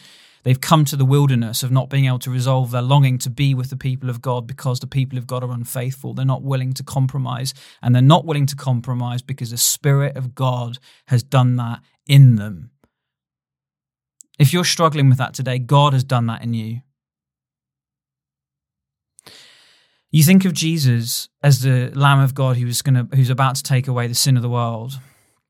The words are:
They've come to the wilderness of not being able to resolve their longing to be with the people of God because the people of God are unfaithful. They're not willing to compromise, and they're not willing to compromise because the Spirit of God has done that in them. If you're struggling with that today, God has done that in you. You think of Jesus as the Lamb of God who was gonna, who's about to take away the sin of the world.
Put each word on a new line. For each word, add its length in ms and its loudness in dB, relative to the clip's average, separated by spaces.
They've 180 0
come 260 4
to 100 -6
the 100 2
wilderness 560 2
of 80 -6
not 180 0
being 160 0
able 140 0
to 120 -8
resolve 400 0
their 120 -2
longing 360 2
to 120 -6
be 240 0
with 160 -6
the 60 -10
people 340 -6
of 100 -10
God 260 -4
because 340 -6
the 60 -12
people 320 -4
of 80 -10
God 160 -8
are 80 -8
unfaithful. 600 -8
They're 140 -4
not 160 -2
willing 320 -4
to 80 -10
compromise, 720 -4
and 140 2
they're 80 4
not 240 6
willing 200 0
to 100 -6
compromise 680 -6
because 280 -10
the 60 -10
Spirit 600 0
of 180 -8
God 440 -4
has 160 0
done 340 2
that 240 -8
in 300 8
them. 340 -10
If 140 4
you're 120 0
struggling 440 2
with 100 6
that 140 -4
today, 260 -6
God 360 2
has 100 2
done 220 0
that 160 -6
in 100 -6
you. 300 -8
You 120 4
think 220 6
of 80 0
Jesus 760 -2
as 200 4
the 320 0
Lamb 260 4
of 140 0
God 220 -2
who 100 -2
was 160 -6
gonna, 320 0
who's 160 2
about 260 0
to 60 -8
take 260 -2
away 180 -4
the 80 -6
sin 220 2
of 60 0
the 60 -4
world. 520 -6